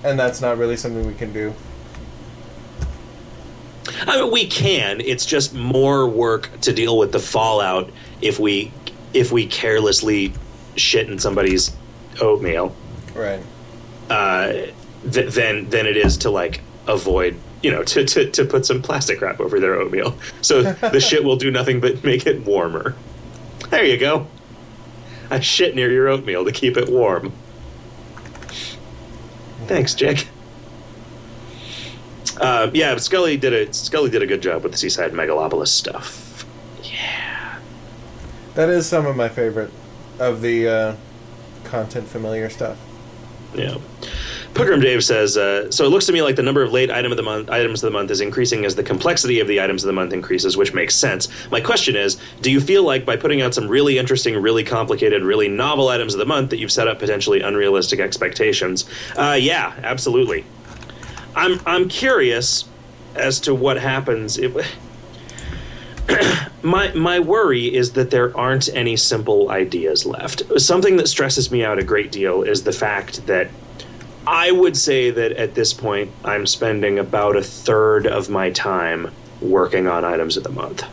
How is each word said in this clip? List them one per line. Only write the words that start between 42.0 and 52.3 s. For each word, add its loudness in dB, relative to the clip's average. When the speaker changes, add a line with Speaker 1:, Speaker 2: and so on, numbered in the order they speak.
Speaker 1:
familiar -6
stuff. -8
Speaker 2:
Yeah. -6
Pilgrim 4
Dave 4
says, 4
uh, 2
"So 2
it 6
looks 4
to 4
me 4
like 4
the 2
number 4
of 2
late 4
item 0
of 0
the -2
month, -4
items 0
of 2
the -2
month -2
is 0
increasing 0
as 0
the -2
complexity 2
of 2
the 2
items 0
of -2
the 0
month -2
increases, 0
which 2
makes 0
sense. 0
My 0
question 0
is, 0